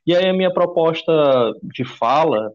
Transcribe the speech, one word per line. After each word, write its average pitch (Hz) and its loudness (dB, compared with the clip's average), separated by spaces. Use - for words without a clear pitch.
E 170 2
aí 185 2
a 185 0
minha 185 0
proposta 170 0
de - -10
fala, 123 -2